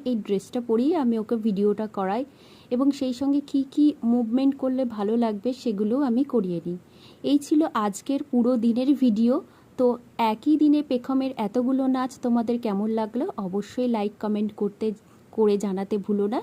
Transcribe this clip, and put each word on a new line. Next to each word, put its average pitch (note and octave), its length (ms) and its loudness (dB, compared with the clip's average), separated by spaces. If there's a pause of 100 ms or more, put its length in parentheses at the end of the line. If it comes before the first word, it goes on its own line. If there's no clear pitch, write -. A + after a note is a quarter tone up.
এই B3+ 120 -2
ড্রেসটা G3+ 440 -4
পরেই A#3+ 360 0
আমি B3 220 0
ওকে A3 180 -2
ভিডিওটা G#3 520 0
করাই G3+ 340 -2 (480)
এবং B3 200 0
সেই B3+ 240 -2
সঙ্গে C#4 260 0
কি C#4+ 200 -2 (100)
কি D4 160 4 (180)
মুভমেন্ট B3 520 2
করলে C4 260 0 (140)
ভালো G#3 200 0
লাগবে A3+ 360 0
সেগুলোও A3 500 -2
আমি B3 220 2
করিয়ে F#3 400 -2
নিই। F3 140 -6 (460)
এই C#4 140 4
ছিল D4+ 220 2 (140)
আজকের A3 500 -2
পুরো B3 320 2
দিনের A#3+ 340 2 (100)
ভিডিও। A#3 340 4 (440)
তো B3+ 80 4 (460)
একই B3+ 240 0
দিনে D4 260 4
পেখমের C4 560 -2
এতগুলো B3 500 0
নাচ C4 240 0 (100)
তোমাদের A#3 380 0
কেমন G#3 300 -2
লাগলো A3 340 -2 (140)
অবশ্যই G3+ 500 -4
লাইক G#3+ 320 -2
কমেন্ট G#3 340 -2
করতে, G#3 320 -4 (460)
করে G#3 240 4
জানাতে G3 420 -4
ভুলো G3+ 300 -2
না। B3 140 -4